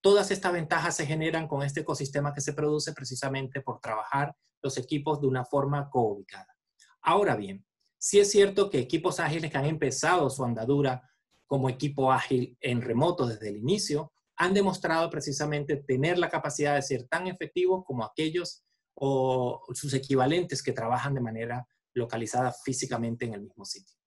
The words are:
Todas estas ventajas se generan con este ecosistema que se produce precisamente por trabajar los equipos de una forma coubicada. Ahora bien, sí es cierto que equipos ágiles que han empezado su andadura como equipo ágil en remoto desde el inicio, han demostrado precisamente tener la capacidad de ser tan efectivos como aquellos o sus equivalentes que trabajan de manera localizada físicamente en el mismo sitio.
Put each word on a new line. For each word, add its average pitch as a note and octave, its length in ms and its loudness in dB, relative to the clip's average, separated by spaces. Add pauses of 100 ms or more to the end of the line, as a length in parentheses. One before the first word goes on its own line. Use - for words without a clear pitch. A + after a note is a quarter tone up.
Todas G3 280 8
estas F#3+ 220 0
ventajas E3 420 0
se D#3 120 -2
generan D#3+ 420 0
con C#3 140 -2
este C#3+ 180 -2
ecosistema C#3+ 540 -2
que C#3 80 -6
se D3 100 -2
produce D3+ 400 0
precisamente C3+ 680 -6
por A#2 180 -8
trabajar C#3 560 -2 (240)
los B2+ 160 -4
equipos C#3+ 460 -2
de C#3 40 2
una B2+ 200 0
forma C#3+ 420 0
coubicada. G2+ 680 -2 (460)
Ahora E3+ 340 4
bien, G3 300 -8 (320)
sí - 240 4
es G3 100 4
cierto G3 380 6
que D3 100 0
equipos D#3+ 420 0
ágiles D#3 300 -2
que D3+ 60 -6
han C3+ 80 0
empezado D3+ 640 2
su B2+ 160 -2
andadura B2+ 640 0 (380)
como C3 240 0
equipo C3+ 420 0
ágil B2+ 480 0
en B2 220 0
remoto C3 440 2
desde A2 220 -6
el G2+ 80 -6
inicio, D3+ 560 -2 (260)
han F3+ 140 2
demostrado F3 560 2
precisamente D3 680 -2
tener C#3+ 420 2
la E3+ 100 2
capacidad D3 460 0
de C3+ 80 2
ser B2 260 -4
tan F3 180 -2
efectivos F#3 600 0
como A#2+ 180 -4
aquellos D#3+ 580 -4 (300)
o C3 800 0
sus C#3 220 -4
equivalentes C#3 680 2
que B2+ 100 -2
trabajan B2 420 -2
de B2+ 80 -2
manera A#2 440 -6 (280)
localizada A#2+ 580 -2
físicamente A#2+ 720 -4
en A2+ 80 -6
el G2+ 80 -10
mismo G2+ 240 -18
sitio. - 320 -12 (100)